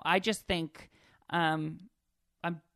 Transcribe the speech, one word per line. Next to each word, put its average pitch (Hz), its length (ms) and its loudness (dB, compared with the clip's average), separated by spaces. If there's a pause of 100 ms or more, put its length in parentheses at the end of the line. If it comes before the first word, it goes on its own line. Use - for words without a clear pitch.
I 175 160 4
just 208 260 -2
think, 170 440 -4 (400)
um, 156 480 0 (640)
I'm, 170 160 -4 (160)